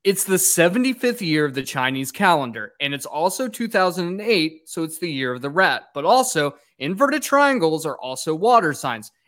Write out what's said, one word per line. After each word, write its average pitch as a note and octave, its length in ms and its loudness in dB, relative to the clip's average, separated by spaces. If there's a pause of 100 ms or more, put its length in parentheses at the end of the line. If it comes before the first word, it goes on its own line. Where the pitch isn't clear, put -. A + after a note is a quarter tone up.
It's G3 200 2
the F#3+ 140 2
seventy-fifth A#3+ 840 2
year D#3 220 2
of C3+ 100 -2
the C3+ 80 -4
Chinese C3+ 500 -4
calendar, C3 680 0
and C#3+ 120 -2
it's C#3 140 -8
also F#3 420 -2
two A3 200 -6
thousand F#3 400 0
and F#3+ 120 -6
eight, F3 480 0
so E3 140 -6
it's D#3+ 160 -8
the F3 120 -4
year C3 220 -2
of B2 100 -8
the C#3+ 80 -4
rat. D#3 340 2 (100)
But C#3+ 100 -4
also, E3+ 520 2 (220)
inverted B3+ 440 0
triangles G3+ 640 2
are C#3 120 -6
also C3 360 -6
water F#3+ 380 4
signs, A#2 380 -6 (180)